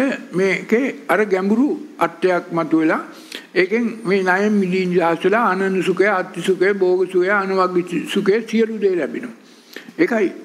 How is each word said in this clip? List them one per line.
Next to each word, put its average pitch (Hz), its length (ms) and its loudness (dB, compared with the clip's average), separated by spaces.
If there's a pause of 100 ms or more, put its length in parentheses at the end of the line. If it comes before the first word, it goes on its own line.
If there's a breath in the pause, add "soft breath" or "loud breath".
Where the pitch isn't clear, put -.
(300)
මේකේ 196 640 0 (120)
අර 180 180 2
ගැඹුරු 202 420 2 (300)
අර්ථයක් 175 560 0
මතුවෙලා 160 480 0 (500 loud breath)
ඒකෙන් 190 340 0 (180)
මේ 190 200 0
ණයෙන් 190 300 2
මිදී 190 340 2
නිදහස් 170 360 0
වෙලා 214 260 2
අනන්‍ය 190 340 0
සුඛය, 180 240 2
අත්ති 190 360 -2
සුඛය, 185 320 2
භෝග 185 260 2 (100)
සුඛය, 180 200 2
අනවග්ග 190 460 0 (320)
සුඛය 202 260 2 (120)
සියලු 220 320 0
දේ 196 180 2
ලැබෙනවා. - 400 -6 (580 loud breath)
ඒකයි 190 340 2 (160)